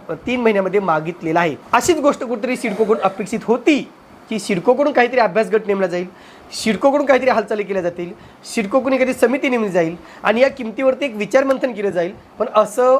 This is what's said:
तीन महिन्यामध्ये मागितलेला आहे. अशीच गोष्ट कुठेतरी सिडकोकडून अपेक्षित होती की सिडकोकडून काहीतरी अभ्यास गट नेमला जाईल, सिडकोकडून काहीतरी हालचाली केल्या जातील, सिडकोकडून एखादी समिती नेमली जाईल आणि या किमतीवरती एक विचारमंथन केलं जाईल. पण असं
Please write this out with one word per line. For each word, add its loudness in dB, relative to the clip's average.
तीन -4
महिन्यामध्ये 2
मागितलेला -2
आहे. 0
अशीच 2
गोष्ट 0
कुठेतरी -4
सिडकोकडून -2
अपेक्षित -4
होती 0
की -6
सिडकोकडून 0
काहीतरी 2
अभ्यास 2
गट 2
नेमला 0
जाईल, -4
सिडकोकडून 2
काहीतरी 2
हालचाली 0
केल्या -4
जातील, -6
सिडकोकडून 0
एखादी 2
समिती 2
नेमली 0
जाईल 0
आणि 2
या 6
किमतीवरती -2
एक -6
विचारमंथन 0
केलं -4
जाईल. -2
पण -2
असं 4